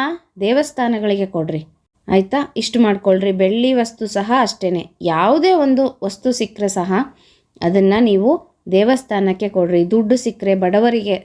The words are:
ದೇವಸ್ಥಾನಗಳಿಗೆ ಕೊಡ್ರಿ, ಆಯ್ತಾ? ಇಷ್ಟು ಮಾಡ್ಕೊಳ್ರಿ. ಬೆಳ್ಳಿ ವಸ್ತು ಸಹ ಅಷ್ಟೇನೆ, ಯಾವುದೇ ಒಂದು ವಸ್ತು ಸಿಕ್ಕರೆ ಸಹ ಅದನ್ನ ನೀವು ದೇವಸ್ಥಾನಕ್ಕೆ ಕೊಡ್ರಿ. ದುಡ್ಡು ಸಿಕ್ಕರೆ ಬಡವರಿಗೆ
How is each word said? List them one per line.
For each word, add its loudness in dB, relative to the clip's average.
ದೇವಸ್ಥಾನಗಳಿಗೆ -2
ಕೊಡ್ರಿ, -6
ಆಯ್ತಾ? 0
ಇಷ್ಟು -4
ಮಾಡ್ಕೊಳ್ರಿ. 2
ಬೆಳ್ಳಿ 0
ವಸ್ತು -4
ಸಹ -4
ಅಷ್ಟೇನೆ, -2
ಯಾವುದೇ 2
ಒಂದು 2
ವಸ್ತು -4
ಸಿಕ್ಕರೆ -4
ಸಹ -4
ಅದನ್ನ 2
ನೀವು 2
ದೇವಸ್ಥಾನಕ್ಕೆ 0
ಕೊಡ್ರಿ. 0
ದುಡ್ಡು 2
ಸಿಕ್ಕರೆ -2
ಬಡವರಿಗೆ 0